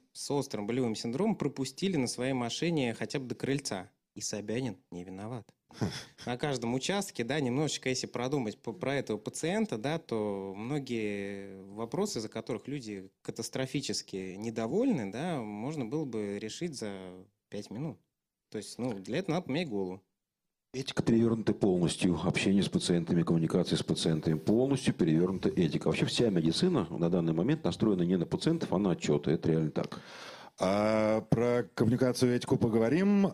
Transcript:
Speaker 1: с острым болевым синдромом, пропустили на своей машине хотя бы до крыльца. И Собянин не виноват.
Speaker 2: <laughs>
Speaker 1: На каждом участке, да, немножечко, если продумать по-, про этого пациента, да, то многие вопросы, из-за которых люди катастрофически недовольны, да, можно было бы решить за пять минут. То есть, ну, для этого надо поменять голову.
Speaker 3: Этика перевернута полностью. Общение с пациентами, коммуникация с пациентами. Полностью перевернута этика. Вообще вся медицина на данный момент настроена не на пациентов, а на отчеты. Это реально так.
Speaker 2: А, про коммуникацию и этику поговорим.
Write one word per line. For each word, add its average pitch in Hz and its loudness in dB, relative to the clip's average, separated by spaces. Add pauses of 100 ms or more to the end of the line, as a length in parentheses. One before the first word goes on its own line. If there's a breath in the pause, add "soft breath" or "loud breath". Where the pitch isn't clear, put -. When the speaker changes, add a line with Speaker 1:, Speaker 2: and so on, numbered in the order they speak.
(120)
Speaker 1:
с - -10
острым 110 -2
болевым 117 0
синдромом, 165 0
пропустили 151 -2
на 123 2
своей 127 -2
машине 127 0
хотя 113 -4
бы 127 -8
до 120 -6
крыльца. 123 -4 (280)
И - -10
Собянин 107 -4 (120)
не 87 -10
виноват. 101 -10 (240)
Speaker 2:
<laughs> - -6
Speaker 1:
На 123 -2
каждом 120 -2
участке, 180 -2
да, 131 -2
немножечко, 135 0
если 127 -2
продумать 123 -2
по-, 117 -8
про 131 -4
этого 113 -2
пациента, 185 -2
да, 143 -2
то 101 -2
многие 101 -4 (120)
вопросы, 117 -4
из-за 107 -6
которых 113 -6
люди 107 -8 (120)
катастрофически 98 -6
недовольны, 117 0
да, 147 -4
можно 113 -6
было 143 -4
бы 104 -4
решить 120 -8
за 101 -8 (540)
пять 104 -10
минут. 123 -8 (520)
То - -8
есть, - -10
ну, 120 -4
для 98 -6
этого 165 -2
надо 180 -4
поменять 165 -2
голову. 95 -4 (680)
Speaker 3:
Этика - -4
перевернута 113 4
полностью. 90 4
Общение 95 4
с 76 0
пациентами, 87 2
коммуникация 82 4
с - 2
пациентами. 80 2
Полностью 131 2
перевернута 90 4
этика. 78 2
Вообще - 2
вся 120 2
медицина 90 2
на 85 0
данный 85 4
момент 120 0
настроена 92 2
не 90 2
на 82 0
пациентов, - 0
а 87 4
на 95 2
отчеты. 76 0
Это 82 0
реально 78 2
так. - -4 (580 loud breath)
Speaker 2:
А, 107 2
про 120 2
коммуникацию 123 4
и 123 4
этику 123 0
поговорим. 147 4